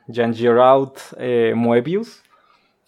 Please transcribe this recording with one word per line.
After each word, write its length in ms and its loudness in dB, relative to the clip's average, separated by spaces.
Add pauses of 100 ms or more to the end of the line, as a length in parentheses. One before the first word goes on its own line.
Jean-Giraud, 840 2 (240)
eh, 380 -2
Moebius, 680 -4 (640)